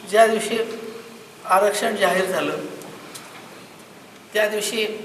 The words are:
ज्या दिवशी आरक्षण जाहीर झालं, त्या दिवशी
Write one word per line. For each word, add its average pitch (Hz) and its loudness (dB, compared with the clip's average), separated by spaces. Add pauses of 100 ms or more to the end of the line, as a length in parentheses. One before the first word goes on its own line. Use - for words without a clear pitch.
ज्या 220 8
दिवशी 220 0 (880)
आरक्षण 202 2
जाहीर 185 2
झालं, 156 -2 (1800)
त्या 214 2
दिवशी 214 -2 (200)